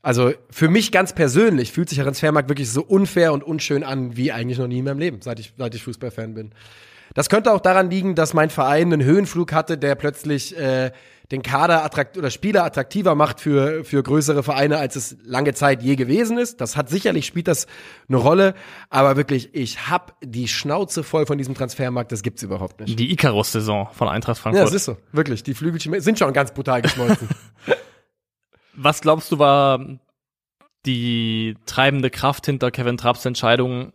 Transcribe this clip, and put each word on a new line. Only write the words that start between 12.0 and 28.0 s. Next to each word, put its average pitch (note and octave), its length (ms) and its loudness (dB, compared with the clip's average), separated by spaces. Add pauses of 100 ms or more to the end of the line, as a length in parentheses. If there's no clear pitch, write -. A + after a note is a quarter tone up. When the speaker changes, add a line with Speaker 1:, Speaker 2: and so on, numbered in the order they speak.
Speaker 1:
oder C#3+ 140 -4
Spieler G3+ 320 0
attraktiver F3+ 500 0
macht D3 260 2
für, D3+ 440 0
für C#3 180 0
größere C#3+ 400 2
Vereine, D3 360 0
als C#3 180 -4
es C3 280 -10
lange B2+ 300 0
Zeit C3+ 300 2
je C3+ 120 2
gewesen G#3+ 440 0
ist. A#3+ 220 -4
Das A#2+ 140 -6
hat C#3 140 -4
sicherlich, F3+ 380 -2
spielt E3+ 200 -4
das E3 200 0 (400)
eine C3 100 2
Rolle, F#3 380 4 (340)
aber C#3 260 4
wirklich, C#3 380 -2
ich - 360 -6
hab - 340 -4
die A#2+ 240 -8
Schnauze D#3+ 560 -4
voll D3+ 240 0
von C#3+ 100 -2
diesem C3+ 180 -6
Transfermarkt, B2 560 -6
das G#2 120 -8
gibt's - 180 -8
überhaupt F#2+ 380 -8
nicht. G#2+ 180 -6
Speaker 2:
Die B2 140 0
Icarus-Saison G#2+ 800 0
von - 160 -2
Eintracht A2 320 -4
Frankfurt. A2+ 200 0
Speaker 1:
Ja, F3 60 8
das - 80 2
ist F#3+ 120 -2
so, A2+ 120 -8 (140)
wirklich. D3 320 -2
Die C#3 120 -6
Flügel E3 240 -4
schm-, E3 200 -4
sind G#3 180 2
schon C#3 160 2
ganz C#3 200 0
brutal B2+ 280 -2
geschmolzen. A#2+ 460 0 (680)
Speaker 2:
<laughs> - 800 -20